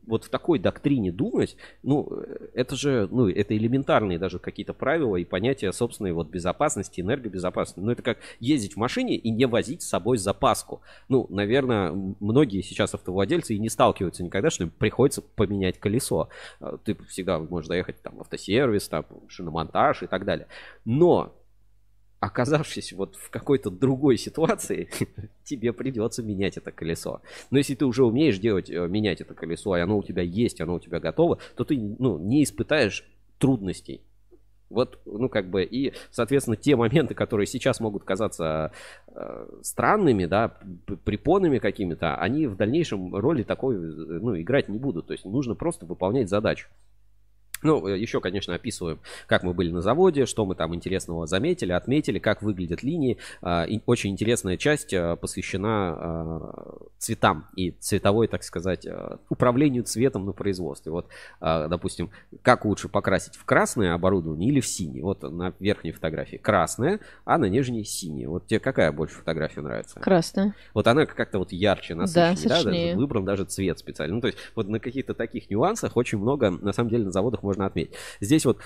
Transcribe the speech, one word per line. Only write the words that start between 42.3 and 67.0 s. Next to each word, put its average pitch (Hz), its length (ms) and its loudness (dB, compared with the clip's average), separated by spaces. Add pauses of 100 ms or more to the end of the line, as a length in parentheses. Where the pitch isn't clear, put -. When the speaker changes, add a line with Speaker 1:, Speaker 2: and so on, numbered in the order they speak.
Speaker 1:
в 98 100 -6
дальнейшем 104 580 0
роли 117 280 2
такой, 127 340 -2
э, - 20 -4
ну, 82 640 -4
играть 117 280 0
не 104 100 -4
будут. 113 280 -4
То 80 60 -6
есть - 120 -12
нужно 113 300 -2
просто 151 320 -6
выполнять 95 420 0
задачу. 101 400 0 (960)
Ну, 131 240 2
э, 98 120 0
ещё, 113 220 -2
конечно, 90 340 -2
описываем, - 440 -6 (280)
как 104 160 2
мы 87 100 0
были 87 180 0
на 87 100 -2
заводе, 139 460 4
что 110 180 0
мы 92 100 -2
там 82 200 -4
интересного 85 520 -4
заметили, 98 460 0
отметили, 117 460 0
как - 240 0
выглядят 90 400 -2
линии. 135 340 0 (240)
А, 85 240 0
и - 220 -2
очень 110 240 2
интересная 98 460 0
часть, 147 360 0
э, 85 240 2
посвящена, 98 840 -2
э, 82 840 -8 (140)
цветам 101 560 0
и 90 160 -2
цветовой, 107 580 2
так - 140 -6
сказать, 87 440 -4
э, - 300 -10 (120)
управлению 127 560 4
цветом 110 400 0
на 98 80 -4
производстве. 90 580 -4
Вот, 87 160 -4 (340)
э, 80 280 0
допустим, 87 420 -4 (320)
как 123 220 6
лучше 95 240 0
покрасить, 95 480 0
в - 80 -20
красное 127 500 4
оборудование 87 540 2
или 139 120 4
в - 60 -2
синее? 67 360 -6
Вот 92 200 -4
на 85 360 -6
верхней 95 340 -2
фотографии 76 440 -6
красное, 110 640 0 (260)